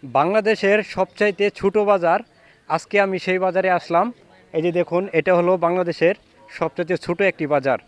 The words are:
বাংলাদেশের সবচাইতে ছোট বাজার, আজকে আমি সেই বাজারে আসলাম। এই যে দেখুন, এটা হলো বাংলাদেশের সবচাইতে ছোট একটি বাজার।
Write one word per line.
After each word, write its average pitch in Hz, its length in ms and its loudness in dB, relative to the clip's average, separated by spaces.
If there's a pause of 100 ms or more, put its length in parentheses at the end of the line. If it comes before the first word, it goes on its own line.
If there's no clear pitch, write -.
বাংলাদেশের 196 760 2
সবচাইতে 202 680 -2
ছোট 196 280 -2
বাজার, 196 420 2 (480)
আজকে 165 320 -2
আমি 190 180 0
সেই 185 200 -2
বাজারে 185 320 0
আসলাম। 180 420 0 (400)
এই 160 100 -2
যে 170 100 0
দেখুন, 175 400 -2
এটা 165 220 2
হলো 175 220 2
বাংলাদেশের 170 580 0 (360)
সবচাইতে 165 460 -4
ছোট 175 260 -4
একটি 175 240 -2
বাজার। 135 420 0